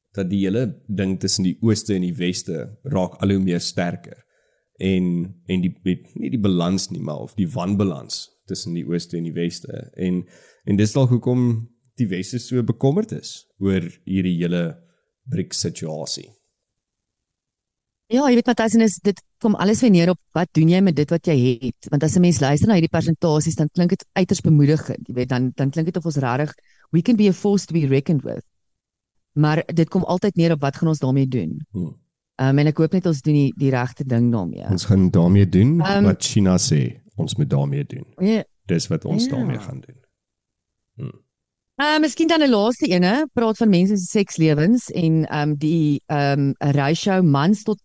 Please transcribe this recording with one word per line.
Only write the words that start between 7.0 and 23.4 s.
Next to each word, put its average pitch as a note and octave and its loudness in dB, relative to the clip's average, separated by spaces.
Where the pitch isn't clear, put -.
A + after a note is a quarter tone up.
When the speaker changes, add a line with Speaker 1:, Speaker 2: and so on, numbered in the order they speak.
Speaker 1:
maar D#2 -10
of - -16
die F#2+ -2
wanbalans F2+ -4
tussen F2 -8
die E2+ -8
ooste F2 -6
en E2+ -6
die E2 -8
weste. - -8
En, F2+ -4
en G2+ 0
dis G#2 2
dalk C3 2
hoekom A#2+ 0
die A#2+ -2
weste F#2+ -8
so B2+ -4
bekommerd C#3 -2
is - -12
oor F#2+ 0
hierdie F#2 0
hele F2 -2
brics - -6
situasie. D#2 -8
Speaker 2:
Ja, C4+ 2
jy B3 6
weet, A#3+ 2
Matthys, A3+ 2
en A#3 6
is, G#3 0
dit G3+ -2
kom G#3+ 2
alles G#3 0
weer B3+ 6
neer F3 6
op F3 -2
wat E3+ 0
doen D#3+ 4
jy F3+ 4
met F3 2
dit D3 0
wat E3+ -2
jy D#3+ 2
het? - -10
Want C#3+ 0
as D#3 0
'n F3+ 6
mens F3 4
luister C#3+ 2
na A3+ 4
hierdie E3 2
persentasies, D#3+ 0